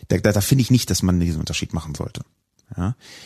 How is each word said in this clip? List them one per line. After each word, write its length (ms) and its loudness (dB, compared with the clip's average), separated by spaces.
da, 100 2
da, 140 2
da 100 2
finde 220 4
ich 80 0
nicht, 180 4
dass 140 -2
man 160 4
diesen 200 0
Unterschied 340 -6
machen 200 -6
sollte. 280 -10
Ja, 200 -4